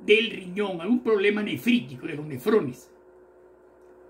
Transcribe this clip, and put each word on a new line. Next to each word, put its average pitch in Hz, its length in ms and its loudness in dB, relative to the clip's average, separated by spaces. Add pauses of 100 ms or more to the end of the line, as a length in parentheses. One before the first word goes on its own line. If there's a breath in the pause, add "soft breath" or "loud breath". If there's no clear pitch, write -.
del 214 300 4
riñón, 185 500 -6
algún 233 200 0
problema 208 440 2
nefrítico 165 640 -2
de 156 80 -10
los 151 100 -10
nefrones. 151 640 0 (1200)